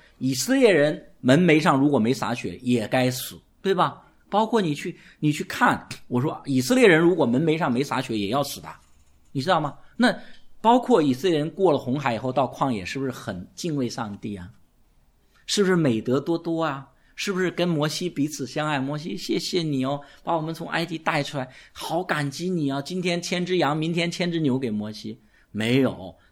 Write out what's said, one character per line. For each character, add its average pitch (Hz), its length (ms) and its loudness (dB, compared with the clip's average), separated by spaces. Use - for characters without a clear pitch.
以 131 140 -2
色 135 220 0
列 254 180 6
人 156 480 2
门 170 240 6
楣 156 140 6
上 156 200 4
如 143 120 4
果 143 80 4
没 113 160 2
洒 117 180 -4
血 101 300 -8
也 120 240 2
该 127 240 2
死， 127 280 -10
对 190 140 0
吧？ 170 260 -2
包 214 180 2
括 220 160 2
你 160 100 0
去， 170 240 -8
你 151 140 2
去 151 100 -4
看， - 460 0
我 123 160 0
说 - 240 -4
以 131 140 2
色 127 120 0
列 254 140 6
人 160 140 8
如 175 160 6
果 151 100 2
门 123 160 2
楣 151 160 2
上 160 120 0
没 120 120 0
洒 123 180 -2
血 120 160 -4
也 101 120 -2
要 139 160 0
死 - 160 -10
的， 78 80 -18
你 135 100 -4
知 160 80 -2
道 170 100 4
吗？ 147 160 -6
那 226 200 4
包 233 180 6
括 247 240 4
以 143 100 4
色 123 160 0
列 170 80 4
人 151 140 -2
过 185 220 2
了 135 60 2
红 127 200 -2
海 135 160 0
以 107 40 -4
后 127 140 -4
到 131 140 2
旷 135 240 -2
野， 101 140 -4
是 - 120 -8
不 135 80 -6
是 131 60 -4
很 95 340 -10
敬 170 180 -6
畏 131 140 -2
上 110 300 -8
帝 104 180 -10
啊？ 90 120 -14
是 - 180 2
不 180 40 2
是 185 60 4
美 135 260 2
德 123 200 0
多 165 180 -2
多 165 240 -4
啊？ 139 240 -6
是 - 160 -6
不 185 80 -2
是 180 100 0
跟 170 180 -2
摩 156 200 0
西 175 200 -4
彼 147 200 -2
此 143 180 -8
相 151 220 -4
爱？ 151 100 -2
摩 135 180 -4
西， 170 200 -8
谢 - 200 -4
谢 175 280 -2
你 139 200 -2
哦， 139 160 -4
把 165 140 -2
我 160 40 0
们 160 140 -6
从 160 140 -12
埃 160 180 -4
及 160 100 -8
带 160 280 -2
出 - 120 -10
来， 131 120 -6
好 170 320 -6
感 147 260 -2
激 165 180 -8
你 160 220 -2
啊！ 139 100 -4
今 180 220 -6
天 175 180 -2
牵 180 240 -4
只 180 120 -2
羊， 151 200 2
明 156 160 -2
天 170 160 0
牵 175 220 -4
只 170 80 -2
牛 139 180 2
给 131 140 -2
摩 107 220 -4
西。 110 280 -12
没 113 300 2
有， 92 340 -2